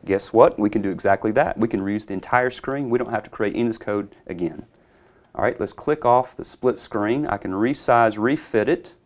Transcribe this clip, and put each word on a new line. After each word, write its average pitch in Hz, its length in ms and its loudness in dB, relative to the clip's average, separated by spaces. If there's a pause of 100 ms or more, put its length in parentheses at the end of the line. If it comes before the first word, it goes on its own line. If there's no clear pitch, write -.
Guess 98 280 -2
what? 127 240 6
We 104 140 2
can 107 120 -2
do 98 80 -2
exactly 98 420 0
that. 143 260 0
We 117 80 2
can 110 140 -2
reuse 101 260 -4
the 98 80 -8
entire 123 360 0
screen. 135 400 -6
We 123 80 2
don't 120 120 -2
have 110 140 -4
to - 60 -20
create - 240 -4
any 113 80 0
of 117 60 2
this 110 100 -4
code 104 360 -6 (140)
again. - 360 -6 (720)
All - 100 -2
right, - 160 0
let's 101 120 -4
click - 320 -4
off 123 320 2
the - 80 -12
split - 360 -2
screen. 117 460 -2
I 101 100 0
can 95 140 -8
resize, 113 680 2
refit 117 520 0
it. - 260 -2 (120)